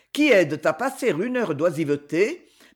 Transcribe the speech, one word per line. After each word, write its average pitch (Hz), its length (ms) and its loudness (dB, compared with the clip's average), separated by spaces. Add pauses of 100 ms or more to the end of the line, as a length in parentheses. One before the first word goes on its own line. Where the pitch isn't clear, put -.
(120)
qui 294 180 2
aident 165 360 2
à 160 80 2
passer 262 440 -4
une 247 200 -4
heure 180 180 -2
d'oisiveté, 160 920 -2 (260)